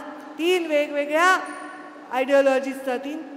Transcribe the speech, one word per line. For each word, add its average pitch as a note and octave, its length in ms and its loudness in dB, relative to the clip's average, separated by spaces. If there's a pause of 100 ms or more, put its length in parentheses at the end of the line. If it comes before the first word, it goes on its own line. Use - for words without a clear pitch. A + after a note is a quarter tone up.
(380)
तीन F4 280 2
वेगवेगळ्या D4 720 2 (720)
आयडिओलॉजीजचं, C4+ 840 2
तीन D4 260 -8 (140)